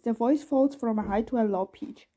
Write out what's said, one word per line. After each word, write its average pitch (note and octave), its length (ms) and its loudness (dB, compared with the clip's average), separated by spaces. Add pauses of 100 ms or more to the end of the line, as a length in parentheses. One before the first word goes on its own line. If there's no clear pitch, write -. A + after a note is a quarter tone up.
the A#3 100 -2
voice C4 300 2
falls C#4 320 2
from A3 240 -2
a G#3+ 40 -2
high G#3 200 -2
to B3 140 -4
a A#3 60 2
low G3 220 0
pitch. - 520 -14